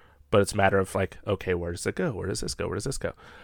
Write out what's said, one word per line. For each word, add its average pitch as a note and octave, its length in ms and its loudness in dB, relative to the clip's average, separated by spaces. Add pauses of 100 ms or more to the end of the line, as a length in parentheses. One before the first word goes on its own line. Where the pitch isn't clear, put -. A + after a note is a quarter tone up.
(320)
but G2+ 100 8
it's - 120 0
a G#2 40 0
matter G2 220 6
of, F#2+ 160 0
like, F#2+ 220 -2 (100)
okay, F#2+ 260 0
where F2 180 -2
does F2 140 -8
it G2+ 100 -2
go? F3+ 160 0
Where F2+ 160 -4
does A2+ 140 -2
this - 140 -4
go? F2 120 -4
Where F2 80 -2
does G#2 100 -4
this C#3 120 -4
go? - 160 -4 (300)